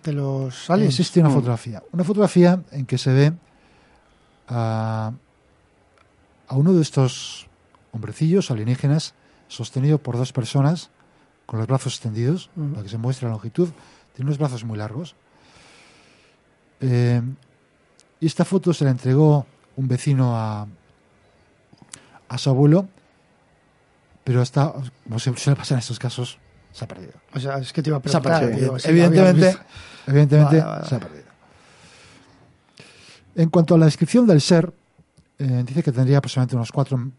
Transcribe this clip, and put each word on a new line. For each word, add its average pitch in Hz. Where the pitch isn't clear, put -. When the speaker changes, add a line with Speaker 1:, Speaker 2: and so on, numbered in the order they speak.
Speaker 1:
¿De 156
los 135
aliens? 180
Speaker 2:
Existe 175
una 156
Speaker 1:
Mm. 135
Speaker 2:
fotografía. 117
Una 170
fotografía 180
en 139
que 127
se 131
ve 143
a, 110
a 131
uno 156
de 170
estos -
hombrecillos 156
alienígenas 127
sostenido 139
por 120
dos 127
personas 139
con 110
los 113
brazos 131
extendidos, 120
Speaker 1:
Ujú. 151
Speaker 2:
para 139
que -
se 113
muestre 123
la 113
longitud. 117
Tiene 131
unos 147
brazos 127
muy 110
largos. 117
Eh, 120
y 160
esta 165
foto 180
se 151
la 135
entregó 135
un 135
vecino 127
a, 107
a 123
su 139
abuelo, 147
pero 123
está, 147
como 113
siempre 123
suele 143
pasar -
en 123
estos 113
casos, 127
se -
ha -
perdido. -
Speaker 1:
O 135
sea, 139
es 127
que 160
te 156
iba 147
a 131
Speaker 2:
Se -
ha 156
Speaker 1:
preguntar, 160
Speaker 2:
perdido. 117
Speaker 1:
digo, 131
si -
Speaker 2:
Evidentemente, 175
Speaker 1:
habías 185
visto. -
Speaker 2:
evidentemente 147
Speaker 1:
Vale, 160
vale, -
Speaker 2:
se 135
ha -
Speaker 1:
vale. -
Speaker 2:
perdido. -
En 165
cuanto 170
a 165
la 160
descripción 202
del 156
ser, 170
eh, 127
dice 131
que 147
tendría 131
aproximadamente 127
unos 117
cuatro, 131